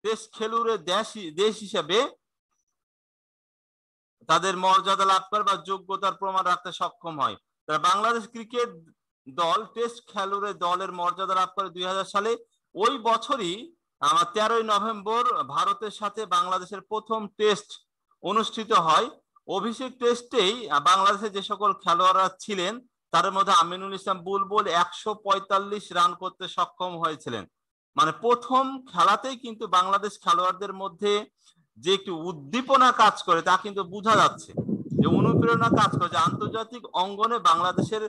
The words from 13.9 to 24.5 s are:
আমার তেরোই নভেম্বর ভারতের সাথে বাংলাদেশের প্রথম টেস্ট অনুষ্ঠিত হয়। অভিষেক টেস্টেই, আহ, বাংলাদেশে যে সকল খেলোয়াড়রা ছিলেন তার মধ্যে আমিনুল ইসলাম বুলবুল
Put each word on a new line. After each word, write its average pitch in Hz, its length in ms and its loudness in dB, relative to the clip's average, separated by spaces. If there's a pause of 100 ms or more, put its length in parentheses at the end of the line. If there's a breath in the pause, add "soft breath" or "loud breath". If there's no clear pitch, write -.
আমার 160 340 2
তেরোই 220 300 0 (100)
নভেম্বর 214 480 -2 (320)
ভারতের 202 460 -2
সাথে 214 260 -6
বাংলাদেশের 185 540 -2
প্রথম 214 400 -4 (180)
টেস্ট 214 320 2 (520)
অনুষ্ঠিত 214 500 -2
হয়। 175 360 4 (400)
অভিষেক 220 500 -6
টেস্টেই, 233 560 0 (140)
আহ, 143 120 2 (100)
বাংলাদেশে 202 460 4
যে 196 60 -4
সকল 202 280 0 (140)
খেলোয়াড়রা 185 420 4 (180)
ছিলেন 190 280 -2 (400)
তার 175 200 2
মধ্যে 190 200 2
আমিনুল 180 420 2
ইসলাম 190 240 -4 (100)
বুলবুল 196 380 0 (160)